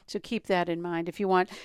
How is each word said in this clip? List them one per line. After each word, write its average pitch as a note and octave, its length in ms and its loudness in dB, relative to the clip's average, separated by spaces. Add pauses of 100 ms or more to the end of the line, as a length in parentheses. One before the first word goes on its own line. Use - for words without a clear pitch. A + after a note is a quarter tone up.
So - 140 -6
keep - 280 -4
that F3+ 220 2
in E3+ 120 -2
mind E3+ 280 -4
if - 100 -6
you G3+ 80 0
want F#3 220 4 (160)